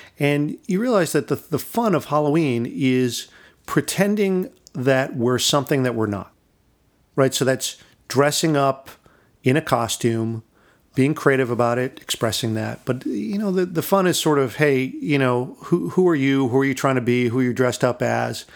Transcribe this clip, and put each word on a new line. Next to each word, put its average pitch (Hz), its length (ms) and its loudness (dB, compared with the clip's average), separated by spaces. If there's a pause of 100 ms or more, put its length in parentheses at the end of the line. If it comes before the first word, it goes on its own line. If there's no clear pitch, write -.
(180)
And 147 480 0
you 185 140 0
realize 220 320 0
that 143 160 0
the, - 80 0
the - 240 -6
fun 226 340 -2
of 143 120 -2
Halloween 147 640 0
is 127 580 0 (380)
pretending 190 840 0 (240)
that 131 420 0
we're 123 220 2
something 139 460 0
that 123 100 0
we're 110 120 0
not, 101 260 -6 (840)
right? 135 180 2
So - 120 -2
that's 131 320 -2 (320)
dressing 147 480 2
up 139 340 0 (520)
in 131 140 4
a 160 60 0
costume, 113 800 -2 (520)
being 135 200 2
creative 135 360 2
about 120 280 0
it, 127 240 -6
expressing 110 520 -4
that. 110 300 -6
But, 127 220 -4
you 214 320 -6
know, 208 140 -2
the, 185 120 0
the 175 180 -6
fun 196 260 2
is 160 100 0
sort 151 220 2
of, 123 160 -2
hey, 131 440 2
you 151 180 0
know, 127 460 0
who, 170 260 0
who 185 180 2
are 165 80 2
you? 135 320 2
Who 123 100 2
are 135 60 2
you 135 100 0
trying 135 220 0
to 123 40 0
be? 120 280 2
Who 117 100 -2
are 131 60 2
you 123 100 -2
dressed 123 300 0
up 123 180 0
as? 117 420 -2 (120)